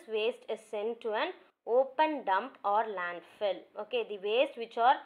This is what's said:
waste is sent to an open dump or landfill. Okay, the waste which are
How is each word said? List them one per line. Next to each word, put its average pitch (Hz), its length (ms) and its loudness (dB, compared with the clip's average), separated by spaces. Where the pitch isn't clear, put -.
waste 226 420 -2
is 214 100 -6
sent 226 300 -4
to 220 100 -4
an 294 220 -2
open 269 580 2
dump 202 400 0
or 208 200 2
landfill. 180 760 -4
Okay, 220 280 -4
the 208 80 -8
waste 262 300 0
which 233 220 -8
are 254 160 6